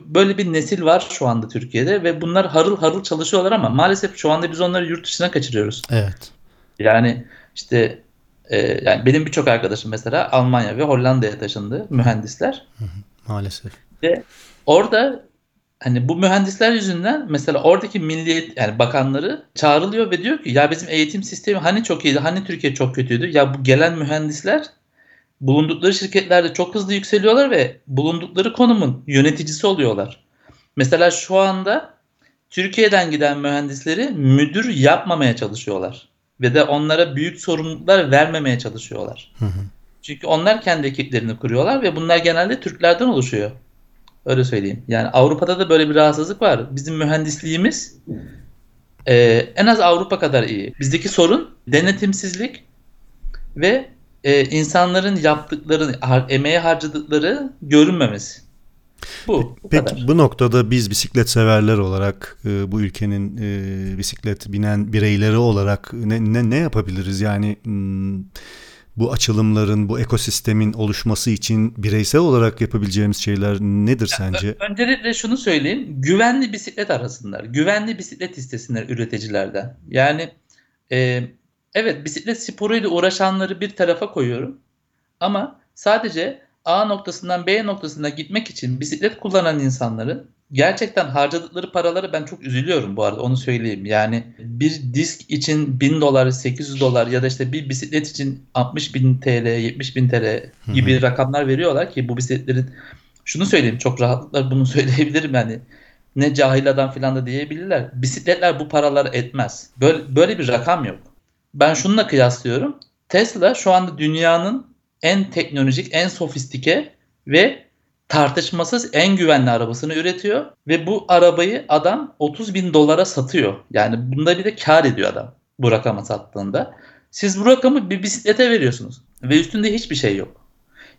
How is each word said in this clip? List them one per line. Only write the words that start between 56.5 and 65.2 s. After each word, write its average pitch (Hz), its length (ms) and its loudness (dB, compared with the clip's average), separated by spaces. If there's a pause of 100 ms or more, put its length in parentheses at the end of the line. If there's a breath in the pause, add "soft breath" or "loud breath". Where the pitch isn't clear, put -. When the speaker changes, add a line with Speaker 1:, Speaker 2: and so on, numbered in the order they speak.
Speaker 1:
harcadıkları 160 920 -2 (100)
görünmemesi. 151 760 2 (880)
Bu, 135 360 -2
bu - 60 -18
Speaker 2:
Peki 143 160 2
Speaker 1:
kadar. 123 240 -4
Speaker 2:
bu 160 100 4
noktada 123 520 4
biz 117 200 0
bisiklet 117 380 0
severler 110 500 4
olarak, 98 640 -4
e, 98 280 -4
bu 107 80 -2
ülkenin, 101 560 -4
e, 98 640 -6
bisiklet 101 540 -8
binen 104 400 -2
bireyleri 107 440 2